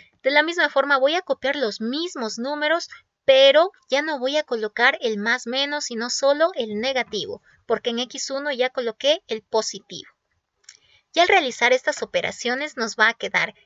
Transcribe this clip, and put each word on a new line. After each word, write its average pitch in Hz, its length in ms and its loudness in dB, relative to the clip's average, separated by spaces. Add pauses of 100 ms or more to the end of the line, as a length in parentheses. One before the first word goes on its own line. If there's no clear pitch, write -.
(220)
De 269 80 0
la 294 120 6
misma 330 280 0
forma 277 260 2
voy 277 180 2
a 370 60 0
copiar 277 360 -2
los 220 260 -4
mismos 254 560 -6
números, 302 500 -2 (380)
pero 277 460 6 (180)
ya 269 100 0
no 302 180 -4
voy 277 200 -2
a 302 60 -2
colocar 240 580 0
el 220 160 -2
más 233 280 -2
menos, 285 380 -4
sino 233 240 -6
solo 294 460 2
el 220 260 -6
negativo, 233 640 -4 (240)
porque 233 240 -2
en 233 80 -4
X 254 320 -8
uno 285 220 -4
ya 254 180 0
coloqué 269 560 0
el 220 160 -6
positivo. - 640 -4 (1040)
Y 320 80 2
al 359 80 6
realizar 254 440 4
estas 262 300 0
operaciones 247 760 -4
nos 226 200 -4
va 220 120 4
a 233 60 0
quedar 180 400 -4 (120)